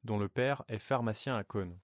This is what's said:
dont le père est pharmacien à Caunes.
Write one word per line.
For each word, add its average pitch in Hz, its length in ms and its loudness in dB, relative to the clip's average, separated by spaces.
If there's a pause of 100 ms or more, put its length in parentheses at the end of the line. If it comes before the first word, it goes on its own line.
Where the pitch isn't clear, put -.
dont 110 140 0
le 101 100 2
père 131 400 2
est 110 100 -2
pharmacien 120 580 0
à 101 80 -2
Caunes. 92 400 -4